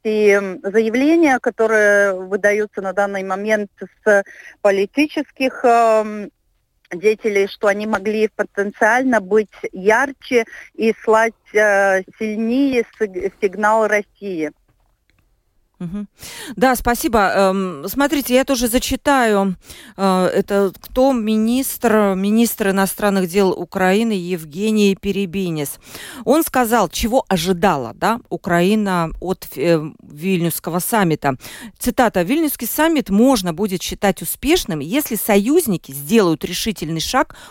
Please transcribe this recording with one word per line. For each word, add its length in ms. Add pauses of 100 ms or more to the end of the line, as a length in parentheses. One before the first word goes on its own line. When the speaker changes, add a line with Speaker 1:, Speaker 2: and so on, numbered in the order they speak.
Speaker 1:
и, 260
м, 340
заявления, 760
которые 720
выдаются 680
на 120
данный 300
момент 460 (360)
с 180 (380)
политических, 1040
эм, 640 (640)
деятелей, 540
что 200
они 200
могли 480
потенциально 840
быть 280 (220)
ярче 760 (300)
и 180 (100)
слать, 300 (200)
э, 480 (180)
сильнее 640 (160)
сиг-, 320 (100)
сигнал 460
России. 640 (1300)
Speaker 2:
Мгм. 280 (480)
Да, 200
спасибо. 440 (160)
Эм, 520
смотрите, 480
я 80
тоже 240
зачитаю, 880 (420)
э, 300
это 520
кто? 320
Министр, 1040
министр 540
иностранных 580
дел 240
Украины 640
Евгений 880
Перебинец. 800 (440)
Он 200
сказал, 460
чего 400
ожидала, 680
да, 240 (100)
Украина 800 (120)
от, 260 (100)
э, 240 (220)
Вильнюсского 760
саммита. 560 (440)
Цитата: 420
"Вильнюсский 460
саммит 420
можно 420
будет 300
считать 400
успешным, 600
если 340
союзники 800
сделают 520
решительный 560
шаг 340 (160)